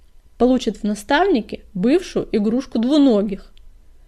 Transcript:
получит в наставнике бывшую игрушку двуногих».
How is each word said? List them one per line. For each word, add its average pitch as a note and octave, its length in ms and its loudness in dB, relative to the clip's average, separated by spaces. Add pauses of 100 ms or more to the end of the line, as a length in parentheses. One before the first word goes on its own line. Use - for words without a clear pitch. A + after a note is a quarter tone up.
(380)
получит B3 400 0
в - 60 -8
наставнике C#4 800 -2 (100)
бывшую A#3 560 -2
игрушку A3+ 480 -2
двуногих». A3+ 760 2 (560)